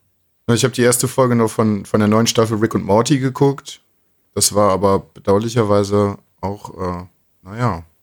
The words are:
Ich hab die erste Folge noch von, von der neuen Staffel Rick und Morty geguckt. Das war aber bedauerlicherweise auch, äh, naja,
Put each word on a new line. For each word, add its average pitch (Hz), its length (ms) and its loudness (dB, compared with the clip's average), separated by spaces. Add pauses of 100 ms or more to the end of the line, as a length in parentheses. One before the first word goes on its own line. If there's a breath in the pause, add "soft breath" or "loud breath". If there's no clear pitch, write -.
(540)
Ich 120 120 0
hab 123 80 0
die - 80 -2
erste 120 260 2
Folge 123 280 2
noch 113 140 2
von, 107 360 -2
von 107 160 -4
der 104 80 2
neuen 113 180 2
Staffel 113 300 0
Rick 110 180 0
und 92 80 -4
Morty 117 360 2
geguckt. 139 600 -2 (560)
Das - 180 -2
war 101 180 4
aber 98 280 2
bedauerlicherweise 101 1200 0 (240)
auch, 101 360 -10
äh, 90 280 -8 (380)
naja, 95 420 -6 (180)